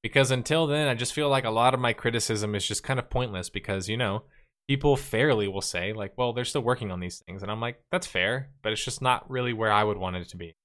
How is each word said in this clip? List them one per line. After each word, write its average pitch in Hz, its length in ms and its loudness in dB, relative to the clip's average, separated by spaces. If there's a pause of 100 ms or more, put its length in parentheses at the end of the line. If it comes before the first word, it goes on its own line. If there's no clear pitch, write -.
Because 127 260 4
until 151 380 2
then, 147 200 2
I 127 60 2
just 117 200 -4
feel 147 140 0
like 131 160 2
a 117 60 0
lot 120 240 4
of 127 60 0
my 120 120 2
criticism 110 600 0
is 101 140 -2
just - 160 -4
kind 135 160 -2
of - 100 -8
pointless 110 400 -4
because, 98 400 -4
you 110 80 -2
know, 110 280 -2 (420)
people 139 300 4
fairly 113 500 2
will 98 140 -4
say, 92 320 -2
like, 101 240 -8
"Well, 123 160 0
they're 123 120 -4
still 139 160 -2
working 117 300 0
on 90 80 -4
these 90 200 -8
things." 95 220 -12
And 101 100 -6
I'm 110 100 -4
like, 120 200 -8 (100)
"That's 180 140 -2
fair, 110 460 -2 (100)
but 110 120 -2
it's 104 100 -4
just - 180 -6
not 127 280 2
really 123 240 -2
where 110 180 2
I 104 140 6
would 104 120 0
want 90 200 -4
it 87 120 -8
to - 80 -16
be 85 280 -12